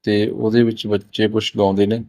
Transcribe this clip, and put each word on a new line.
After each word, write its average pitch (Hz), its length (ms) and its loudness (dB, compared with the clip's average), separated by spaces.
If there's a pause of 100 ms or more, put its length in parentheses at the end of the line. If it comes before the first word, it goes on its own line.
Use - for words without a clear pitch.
ਤੇ 104 260 0
ਉਹਦੇ 113 340 2
ਵਿੱਚ 117 240 -2
ਬੱਚੇ 104 400 -2
ਕੁਛ 110 300 -4
ਗਾਉਂਦੇ 101 280 2
ਨੇ 113 220 -2